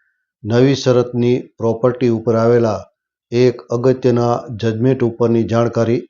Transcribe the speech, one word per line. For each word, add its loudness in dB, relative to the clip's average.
નવી 2
શરતની 0
પ્રોપર્ટી -2
ઉપર 0
આવેલા 2
એક 0
અગત્યના 0
જજમેન્ટ -2
ઉપરની 0
જાણકારી -2